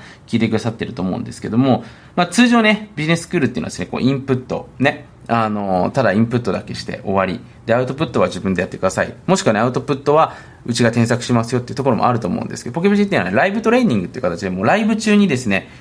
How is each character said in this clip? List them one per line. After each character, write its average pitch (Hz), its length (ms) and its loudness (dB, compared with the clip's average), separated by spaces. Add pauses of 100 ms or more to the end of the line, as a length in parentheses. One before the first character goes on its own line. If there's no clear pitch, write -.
(260)
聞 117 120 0
い - 20 -2
て 110 80 2
く 107 40 -4
だ 107 60 2
さ 113 120 -4
っ - 20 0
て - 120 -8
る - 100 -8
と - 80 -8
思 90 140 -2
う - 40 -4
ん - 40 -8
で 117 60 -10
す - 100 -16
け 98 100 -8
ど 107 60 -4
も、 127 280 4 (320)
ま 175 80 2
あ、 - 20 0
通 240 220 4
常 233 140 4
ね、 214 340 2
ビ 151 80 -4
ジ 156 60 0
ネ 165 60 2
ス 165 60 -4
ス - 60 -16
ク 180 80 -2
ー 165 40 0
ル 131 60 4
っ - 40 2
て - 100 -6
い - 0 -
う - 20 -2
の - 40 -6
は - 40 -8
で - 60 -12
す - 20 -8
ね、 92 80 -6
こ - 120 -6
う、 - 40 -4
イ 127 80 4
ン 135 120 -2
プ 131 120 -2
ッ - 60 0
ト、 - 280 -8 (120)
ね、 147 260 0 (220)
あ 113 200 2
の、 98 460 0
た 135 80 2
だ 101 100 4
イ 101 60 2
ン 117 80 4
プ 120 120 0
ッ 120 40 -4
ト 101 80 -2
だ 87 120 -2
け 92 120 -12
し - 100 -12
て - 200 -10
終 98 80 -4
わ 95 120 2
り。 90 140 -2 (260)
で、 113 100 2
ア 123 60 2
ウ 127 60 -2
ト 135 80 -4
プ 160 100 -4
ッ 127 60 -4
ト 123 100 0
は 92 60 4
自 90 140 -6
分 95 140 0
で 87 60 0
や 92 60 -2
っ - 40 -10
て - 60 -10
く - 40 -14
だ 92 100 0
さ 98 140 0
い。 - 100 -6 (140)
も 185 80 4
し - 80 -2
く - 20 -8
は 113 60 4
ね、 104 80 0
ア 120 60 2
ウ 127 60 -2
ト 139 80 -4
プ 135 120 -4
ッ 135 40 -2
ト 147 200 2
は 156 180 2 (320)
う 120 80 -2
ち 120 80 0
が 117 80 4
添 117 160 2
削 120 160 0
し - 100 -4
ま 117 120 2
す 123 100 -6
よ 123 60 0
っ - 20 -4
て - 80 -12
い 127 40 -10
う - 20 -12
と 131 80 -2
こ 127 60 2
ろ 110 60 2
も 110 120 2
あ 123 40 4
る 117 60 0
と - 80 -4
思 - 160 -4
う - 20 -6
ん - 40 -8
で 117 80 -10
す - 80 -12
け 123 60 -10
ど、 120 40 -10
ポ 170 80 -4
ケ 202 60 2
ビ 202 80 4
ジ 208 80 4
っ - 20 0
て 196 80 -2
い 135 40 2
う - 20 2
の 90 60 -2
は 92 40 -4
ね、 101 80 0
ラ 165 80 4
イ 196 60 -2
ブ 220 100 -4
ト 220 80 0
レ 240 80 4
ー 262 60 2
ニ 147 100 2
ン 98 60 0
グ 85 60 -4
っ - 20 -8
て - 100 -14
い - 0 -
う - 40 -8
形 85 180 -2
で、 95 100 -4
も 92 120 -4
う 107 40 2
ラ 180 120 4
イ 220 60 -2
ブ 214 120 0
中 214 180 2
に 202 140 6
で 135 80 0
す 120 100 -4
ね、 98 220 0 (120)